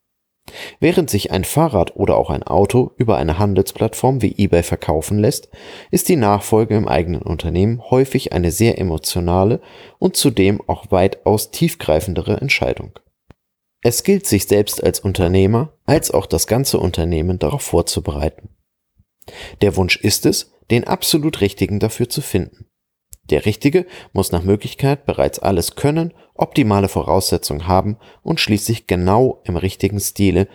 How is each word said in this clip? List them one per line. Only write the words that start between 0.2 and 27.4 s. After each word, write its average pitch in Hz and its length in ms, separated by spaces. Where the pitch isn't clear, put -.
Während 170 300
sich - 220
ein 92 140
Fahrrad 139 520
oder 90 220
auch 62 100
ein 73 140
Auto 101 560
über 113 180
eine 80 220
Handelsplattform 104 840
wie 101 160
eBay 87 260
verkaufen - 560
lässt, 110 300
ist - 200
die 180 60
Nachfolge 107 600
im 107 100
eigenen 82 360
Unternehmen 87 680
häufig - 460
eine 87 180
sehr 113 260
emotionale 90 840
und 185 180
zudem 101 520
auch - 220
weitaus 98 600
tiefgreifendere - 880
Entscheidung. - 600
Es - 220
gilt, 196 240
sich 101 220
selbst - 360
als 87 160
Unternehmer, 95 840
als - 240
auch - 160
das - 200
ganze - 320
Unternehmen 87 600
darauf 76 240
vorzubereiten. - 880
Der 95 140
Wunsch 90 200
ist - 300
es, - 260
den 117 160
absolut - 540
Richtigen 98 400
dafür 113 300
zu - 100
finden. - 460
Der 73 180
Richtige 139 300
muss 95 200
nach 85 100
Möglichkeit 107 640
bereits 69 320
alles - 380
können, 165 360
optimale 101 540
Voraussetzungen 82 800